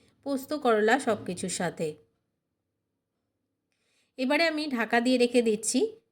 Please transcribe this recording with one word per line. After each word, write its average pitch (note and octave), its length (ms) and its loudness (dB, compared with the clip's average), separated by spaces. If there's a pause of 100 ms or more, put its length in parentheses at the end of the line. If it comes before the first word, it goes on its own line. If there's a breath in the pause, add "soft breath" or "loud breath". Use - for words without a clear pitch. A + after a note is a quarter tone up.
(240 soft breath)
পোস্ত, C#4 300 -6
করলা A#3 460 2
সব A3+ 260 -4
কিছুর F3+ 240 -8
সাথে। F3 460 -4 (2250)
এবারে D4 300 2
আমি D#4 200 -4
ঢাকা A#3+ 340 0
দিয়ে B3+ 160 4
রেখে B3 240 4
দিচ্ছি A#3 500 0 (200)